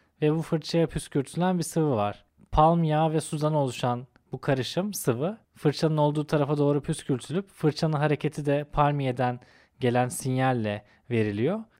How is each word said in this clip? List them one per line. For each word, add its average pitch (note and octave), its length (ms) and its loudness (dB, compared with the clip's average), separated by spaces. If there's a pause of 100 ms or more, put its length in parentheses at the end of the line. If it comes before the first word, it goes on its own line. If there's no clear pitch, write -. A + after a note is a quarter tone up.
(220)
ve D3+ 140 2
bu E3 60 0
fırçaya D#3+ 460 0
püskürtülen E3+ 720 -2
bir E3 60 -2
sıvı D3+ 320 0
var. G2+ 300 -2 (260)
Palm E3 320 6
yağı D#3 300 2
ve D#3+ 80 0
sudan D3+ 320 -2
oluşan B2+ 540 -2 (240)
bu C3 100 -8
karışım D3+ 520 -2
sıvı D3 440 -2 (180)
fırçanın D#3 420 0
olduğu D3 300 2
tarafa D3 300 0
doğru C#3+ 240 2
püskürtülüp D3+ 680 -4
fırçanın D#3 480 0
hareketi D3 480 -2
de C#3+ 180 0
palmiyeden C3 760 0 (400)
gelen B2 280 2
sinyalle B2+ 800 -2 (260)
veriliyor. A2+ 480 0 (200)